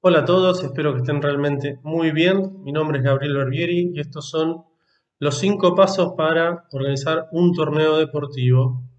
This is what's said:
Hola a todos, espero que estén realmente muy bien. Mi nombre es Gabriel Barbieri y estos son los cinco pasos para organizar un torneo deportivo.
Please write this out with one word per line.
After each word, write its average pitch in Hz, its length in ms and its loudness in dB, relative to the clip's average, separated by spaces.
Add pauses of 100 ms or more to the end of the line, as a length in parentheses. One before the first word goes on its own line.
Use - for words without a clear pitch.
Hola 170 180 6
a 131 40 -2
todos, 180 400 2
espero 143 300 -2
que 123 60 -2
estén 143 200 -2
realmente 143 600 -2
muy 160 280 -2
bien. 190 540 0
Mi 139 80 -8
nombre 151 260 -2
es 127 60 -2
Gabriel 139 320 0
Barbieri 170 580 -2
y 147 60 -8
estos 143 300 -12
son 160 340 -2 (540)
los 143 180 -2
cinco 185 380 2
pasos 190 420 4
para 165 560 0
organizar 139 600 -4
un 175 200 4
torneo 156 460 2
deportivo. 131 840 0 (160)